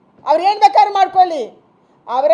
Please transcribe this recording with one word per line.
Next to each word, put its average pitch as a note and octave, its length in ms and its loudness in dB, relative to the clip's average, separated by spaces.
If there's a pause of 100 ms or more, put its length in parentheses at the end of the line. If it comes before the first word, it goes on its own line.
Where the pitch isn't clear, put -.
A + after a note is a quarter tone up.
(260)
ಅವ್ರು D#4+ 180 0
ಏನ್ G#4 160 -2
ಬೇಕಾದ್ರೂ G4+ 340 2
ಮಾಡ್ಕೊಳ್ಳಿ. F#4 540 0 (600)
ಅವರ C4 260 -2